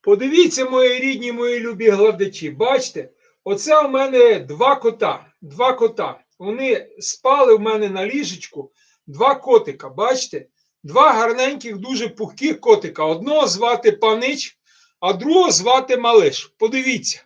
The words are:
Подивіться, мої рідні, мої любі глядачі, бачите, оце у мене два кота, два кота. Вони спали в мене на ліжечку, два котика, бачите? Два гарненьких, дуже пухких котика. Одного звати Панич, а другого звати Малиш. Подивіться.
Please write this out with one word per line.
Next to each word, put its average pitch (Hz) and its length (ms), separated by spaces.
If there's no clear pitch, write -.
Подивіться, 262 640
мої 254 340
рідні, 254 320
мої 240 280
любі 226 300
глядачі, 196 600
бачите, 240 600
оце 302 420
у 277 40
мене 262 500
два 156 360
кота, - 680
два 196 320
кота. 220 500
Вони 226 500
спали 254 560
в 214 40
мене 214 300
на 190 180
ліжечку, 180 640
два 220 280
котика, 220 540
бачите? 220 580
Два 247 300
гарненьких, 233 640
дуже 233 320
пухких 262 500
котика. 202 460
Одного 240 420
звати 226 440
Панич, 233 680
а 185 140
другого 311 380
звати 254 460
Малиш. 226 600
Подивіться. 254 680